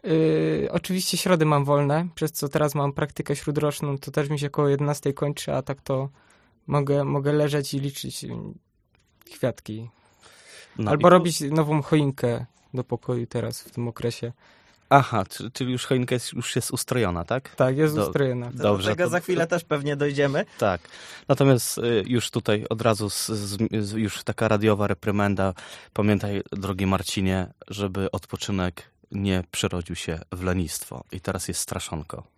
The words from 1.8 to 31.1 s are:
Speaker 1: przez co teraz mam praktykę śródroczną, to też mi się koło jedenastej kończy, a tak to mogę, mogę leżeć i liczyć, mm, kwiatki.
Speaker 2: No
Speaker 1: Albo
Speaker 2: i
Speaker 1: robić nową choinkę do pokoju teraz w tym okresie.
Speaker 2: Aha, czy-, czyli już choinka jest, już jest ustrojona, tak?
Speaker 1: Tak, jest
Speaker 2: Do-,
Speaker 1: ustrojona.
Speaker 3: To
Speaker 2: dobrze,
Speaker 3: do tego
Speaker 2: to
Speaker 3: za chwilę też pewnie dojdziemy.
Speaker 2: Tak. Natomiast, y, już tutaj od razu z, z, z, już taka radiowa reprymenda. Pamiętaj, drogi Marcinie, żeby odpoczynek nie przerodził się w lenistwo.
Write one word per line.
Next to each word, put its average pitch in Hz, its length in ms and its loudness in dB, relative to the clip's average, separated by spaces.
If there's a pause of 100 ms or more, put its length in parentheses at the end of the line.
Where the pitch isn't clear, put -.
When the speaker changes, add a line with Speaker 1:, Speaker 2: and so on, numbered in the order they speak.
Speaker 1:
przez 151 160 -2
co - 180 -4
teraz 151 260 0
mam 143 180 0
praktykę 147 420 -4
śródroczną, 147 640 -2
to 139 140 -12
też 143 180 0
mi 151 100 -2
się 143 100 -2
koło 147 180 2
jedenastej 143 460 0
kończy, 147 400 -4
a 131 80 0
tak 139 200 -8
to 135 280 -2 (580)
mogę, 143 360 2
mogę 143 300 0
leżeć 147 400 0
i 139 60 -2
liczyć, 135 440 -8
mm, - 300 -10 (720)
kwiatki. 113 640 -8 (880)
Speaker 2:
No 104 140 0
Speaker 1:
Albo 156 160 4
Speaker 2:
i 175 40 10
Speaker 1:
robić 175 300 6
nową 151 400 2
choinkę 135 640 0 (280)
do 127 100 -2
pokoju 120 440 -4
teraz 113 340 -6
w - 100 -20
tym 120 160 -4
okresie. 117 440 -6 (580)
Speaker 2:
Aha, 127 400 6
czy-, - 220 -12
czyli 127 200 -4
już 123 140 -4
choinka 127 300 0
jest, - 180 -6
już - 220 -6
jest - 160 -2
ustrojona, 98 540 0
tak? - 300 -4
Speaker 1:
Tak, 131 220 2
jest 151 180 2
Speaker 2:
Do-, - 120 2
Speaker 1:
ustrojona. 123 440 -2
Speaker 3:
To 127 60 -12
Speaker 2:
dobrze, 104 320 2
Speaker 3:
do 107 60 2
tego 175 80 0
Speaker 2:
to 175 60 2
Speaker 3:
za 175 100 0
chwilę 170 280 0
też 175 160 0
pewnie 147 320 -2
dojdziemy. 143 500 0 (120)
Speaker 2:
Tak. 95 240 2 (460)
Natomiast, 135 500 4
y, 117 300 2
już 123 240 0
tutaj 110 380 2
od 113 120 -2
razu 107 280 2
z, - 180 -4
z, 101 300 -4 (280)
z, 98 60 -8
już 110 320 -4
taka 110 240 0
radiowa 104 400 4
reprymenda. 98 680 2 (400)
Pamiętaj, 101 480 2 (100)
drogi 95 340 -2
Marcinie, 95 640 0 (200)
żeby 98 440 -4
odpoczynek - 720 -4 (280)
nie 98 400 0
przerodził 90 440 -4
się 82 240 -8 (120)
w 92 120 -8
lenistwo. 90 680 -4